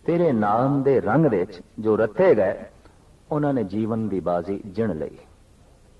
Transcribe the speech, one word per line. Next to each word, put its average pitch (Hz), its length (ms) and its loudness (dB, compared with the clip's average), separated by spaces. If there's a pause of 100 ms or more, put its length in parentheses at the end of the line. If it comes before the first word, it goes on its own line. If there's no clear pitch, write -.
ਤੇਰੇ 170 260 2
ਨਾਮ 120 500 2
ਦੇ 131 180 4
ਰੰਗ 117 260 2
ਵਿੱਚ 101 340 -2 (180)
ਜੋ 107 180 0
ਰਤੇ 131 380 4
ਗਏ, 101 240 0 (760)
ਉਹਨਾਂ 147 220 0
ਨੇ 120 100 0
ਜੀਵਨ 110 440 -4
ਦੀ 95 120 -4
ਬਾਜ਼ੀ 87 460 -4
ਜਿਣ 98 300 -4
ਲਈ, - 220 -10 (800)